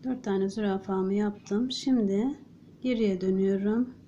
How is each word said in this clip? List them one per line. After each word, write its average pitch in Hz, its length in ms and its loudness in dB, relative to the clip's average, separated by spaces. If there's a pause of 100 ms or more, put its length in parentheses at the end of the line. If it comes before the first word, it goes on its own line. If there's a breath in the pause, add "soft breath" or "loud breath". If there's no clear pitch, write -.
Dört 254 200 -4
tane 196 260 0
zürafamı 196 640 -2
yaptım. 208 580 -2
Şimdi 233 680 0 (420)
geriye 220 400 0
dönüyorum. 196 720 2 (140)